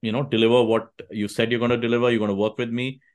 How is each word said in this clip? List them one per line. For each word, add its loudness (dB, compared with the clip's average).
you -4
know, -2
deliver 4
what 0
you -6
said -2
you're 0
gonna 0
deliver. 0
You're 2
gonna 0
work 0
with -4
me. -6